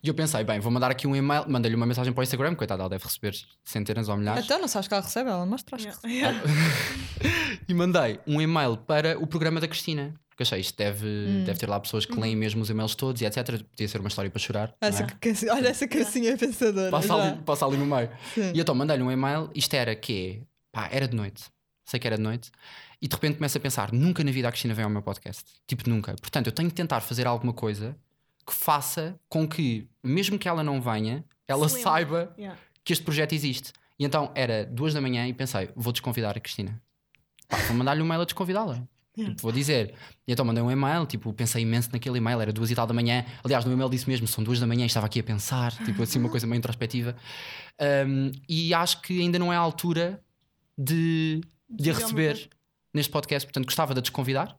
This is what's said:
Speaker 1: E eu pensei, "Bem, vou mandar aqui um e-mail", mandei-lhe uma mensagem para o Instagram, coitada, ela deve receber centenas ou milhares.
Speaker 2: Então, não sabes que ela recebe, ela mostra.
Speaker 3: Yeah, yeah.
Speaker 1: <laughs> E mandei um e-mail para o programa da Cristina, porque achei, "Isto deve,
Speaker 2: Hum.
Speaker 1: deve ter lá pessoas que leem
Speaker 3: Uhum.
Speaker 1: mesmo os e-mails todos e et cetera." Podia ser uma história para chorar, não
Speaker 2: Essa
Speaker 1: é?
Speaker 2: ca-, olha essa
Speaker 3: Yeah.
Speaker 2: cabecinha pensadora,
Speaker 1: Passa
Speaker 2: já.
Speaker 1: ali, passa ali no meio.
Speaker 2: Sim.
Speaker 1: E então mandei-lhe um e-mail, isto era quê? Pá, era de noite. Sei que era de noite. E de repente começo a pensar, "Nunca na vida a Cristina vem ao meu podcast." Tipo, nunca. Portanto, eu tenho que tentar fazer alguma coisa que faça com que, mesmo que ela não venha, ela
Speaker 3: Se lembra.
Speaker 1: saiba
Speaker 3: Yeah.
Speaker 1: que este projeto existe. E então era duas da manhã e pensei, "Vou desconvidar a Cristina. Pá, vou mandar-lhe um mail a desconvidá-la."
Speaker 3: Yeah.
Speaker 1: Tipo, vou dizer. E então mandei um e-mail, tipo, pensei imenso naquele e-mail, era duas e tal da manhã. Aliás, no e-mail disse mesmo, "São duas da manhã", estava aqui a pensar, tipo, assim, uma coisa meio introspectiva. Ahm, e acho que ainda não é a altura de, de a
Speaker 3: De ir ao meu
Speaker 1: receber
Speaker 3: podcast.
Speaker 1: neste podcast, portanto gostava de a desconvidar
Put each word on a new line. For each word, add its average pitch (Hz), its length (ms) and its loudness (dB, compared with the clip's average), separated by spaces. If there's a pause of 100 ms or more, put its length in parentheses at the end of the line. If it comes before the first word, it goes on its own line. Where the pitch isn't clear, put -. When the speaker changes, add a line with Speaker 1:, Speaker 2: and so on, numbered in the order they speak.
Speaker 1:
E 143 60 0
eu 156 60 2
pensei, 151 280 0
"Bem, 107 180 0
vou 117 120 2
mandar 127 180 4
aqui 131 160 -2
um 139 80 2
e-mail", 143 320 2
mandei-lhe 117 300 2
uma 117 80 2
mensagem 123 260 2
para 127 120 0
o - 20 2
Instagram, 135 300 0
coitada, 98 280 -2
ela 92 60 -2
deve 95 160 -4
receber - 320 -6 (260)
centenas 107 460 -2
ou 101 80 0
milhares. 104 300 0
Speaker 2:
Então, 302 120 2
não 370 80 0
sabes 196 220 -2
que 214 60 -2
ela 196 80 2
recebe, 247 260 -2
ela 180 160 0
mostra. 240 340 -4
Speaker 3:
Yeah, 208 300 -10
yeah. 247 320 0
Speaker 1:
<laughs> 160 1300 0
E 175 60 2
mandei 170 520 4
um 151 140 2
e-mail 156 380 4
para 156 400 2
o 160 80 -2
programa 160 340 0
da 165 80 0
Cristina, 156 460 -4 (140)
porque - 140 -6
achei, 95 180 2
"Isto - 160 -4
deve, 104 300 0
Speaker 2:
Hum. 101 380 0
Speaker 1:
deve - 140 -2
ter 104 100 -4
lá 101 100 0
pessoas - 280 -2
que 240 120 -4
leem 110 160 0
Speaker 3:
Uhum. 107 60 0
Speaker 1:
mesmo 110 220 0
os 107 80 -2
e-mails 110 240 0
todos 131 260 -2
e 117 60 0
et 104 80 0
cetera." 117 240 -2
Podia 107 300 -6
ser 107 120 -4
uma 98 80 -4
história 98 220 -2
para 110 100 -6
chorar, 104 280 -2 (120)
não 214 80 2
Speaker 2:
Essa 202 140 0
Speaker 1:
é? - 40 0
Speaker 2:
ca-, 220 480 0
olha 254 140 4
essa 247 160 0
Speaker 3:
Yeah. - 40 -4
Speaker 2:
cabecinha 262 500 2
pensadora, 208 520 2
Speaker 1:
Passa 165 180 2
Speaker 2:
já. 190 60 4 (180)
Speaker 1:
ali, 160 100 -8
passa 147 240 2
ali 139 100 2
no 143 100 2
meio. 127 220 2 (260)
Speaker 2:
Sim. 190 200 0
Speaker 1:
E 165 60 2
então 151 140 2
mandei-lhe 131 280 2
um 127 100 2
e-mail, 143 420 0
isto 139 200 0
era 117 200 2
quê? 98 460 -4 (320)
Pá, 104 180 -6
era 135 160 0
de 120 100 -2
noite. 101 280 -6 (400)
Sei - 160 -4
que 123 60 -4
era 110 100 0
de 110 60 0
noite. 113 280 -4 (520)
E 156 60 -6
de - 60 -2
repente 151 220 0
começo 147 220 -2
a - 20 -2
pensar, 107 320 -2
"Nunca 160 320 4
na 139 60 2
vida 127 180 0
a - 20 2
Cristina 117 240 -2
vem 110 100 0
ao 104 60 0
meu 104 120 -2
podcast." - 420 -8 (220)
Tipo, - 240 -2
nunca. 104 240 0
Portanto, - 320 -2
eu - 60 -2
tenho 170 180 0
que 165 40 -10
tentar 160 260 0
fazer 123 260 -2
alguma 120 260 0
coisa 110 420 -4 (520)
que - 80 -6
faça 156 640 0 (100)
com 160 180 2
que, 127 400 0 (160)
mesmo 190 360 2
que 190 100 -2
ela 165 160 0
não 143 160 0
venha, 117 440 -2 (220)
ela 147 220 2
Speaker 3:
Se 254 80 2
lembra. 226 140 2
Speaker 1:
saiba 165 480 2
Speaker 3:
Yeah. 196 200 -12 (260)
Speaker 1:
que - 80 0
este - 120 0
projeto 156 300 2
existe. 139 380 -2 (260)
E 143 60 0
então 143 300 2
era 113 300 0
duas 139 300 -2
da 147 60 0
manhã 123 280 0
e 127 60 -4
pensei, 127 420 -2
"Vou 120 160 -2
desconvidar 113 440 -2
a 113 40 -8
Cristina. 107 400 -8 (680)
Pá, 107 100 -2
vou - 180 0
mandar-lhe 139 260 2
um 160 40 2
mail 165 160 0
a - 20 2
desconvidá-la." 180 580 -2 (340)
Speaker 3:
Yeah. 214 180 -4
Speaker 1:
Tipo, - 80 -10
vou 113 100 -2
dizer. 135 420 2 (320)
E 127 60 0
então 123 120 2
mandei 117 180 2
um 120 80 2
e-mail, 139 360 2
tipo, 113 260 -6
pensei 113 300 0
imenso 117 300 2
naquele 123 260 -4
e-mail, 117 220 0
era 107 120 0
duas 113 180 0
e 120 40 0
tal 117 120 2
da 117 80 -2
manhã. 120 300 2 (200)
Aliás, 123 200 4
no 127 80 2
e-mail 127 180 2
disse 127 180 -2
mesmo, 120 180 0
"São 110 160 -2
duas 120 180 2
da 123 60 2
manhã", 117 200 2
estava 110 200 2
aqui 110 140 0
a - 20 -4
pensar, 117 500 -2 (120)
tipo, 113 180 -2
assim, 113 160 0
uma 120 120 2
coisa 117 160 -2
meio 120 120 0
introspectiva. 120 560 -2 (640)
Ahm, 135 520 2 (180)
e 165 240 2
acho 170 300 2
que 180 180 0
ainda 175 180 4
não 175 140 2
é 175 40 4
a 175 40 4
altura 170 600 0 (560)
de, 160 640 2 (280)
de 240 60 -12
a - 20 -10
Speaker 3:
De 151 120 2
ir - 40 4
ao - 60 0
meu 233 80 2
Speaker 1:
receber 156 280 2
Speaker 3:
podcast. - 160 -12 (440)
Speaker 1:
neste 147 180 0
podcast, 143 340 -2
portanto 131 200 -2
gostava 139 280 0
de 127 40 2
a 123 40 0
desconvidar 135 560 -2